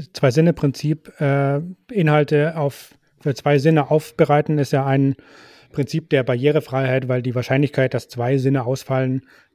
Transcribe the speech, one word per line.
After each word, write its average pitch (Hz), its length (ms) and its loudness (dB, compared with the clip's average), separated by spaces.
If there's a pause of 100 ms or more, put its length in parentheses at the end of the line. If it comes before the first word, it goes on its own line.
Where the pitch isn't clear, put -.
(140)
Zwei-Sinne-Prinzip, 151 1080 0
äh, 139 400 0 (300)
Inhalte 151 640 2
auf, - 380 -6 (240)
für 143 140 -4
zwei 147 240 2
Sinne 147 320 2
aufbereiten, 151 720 2
ist 135 120 -2
ja 135 140 0
ein 135 300 2 (560)
Prinzip 156 380 -6
der 135 140 2
Barrierefreiheit, 131 880 -2
weil 127 140 -2
die 120 120 -4
Wahrscheinlichkeit, 135 600 0
dass 117 120 -6
zwei 123 300 -2
Sinne 135 260 0
ausfallen, 131 640 -4 (300)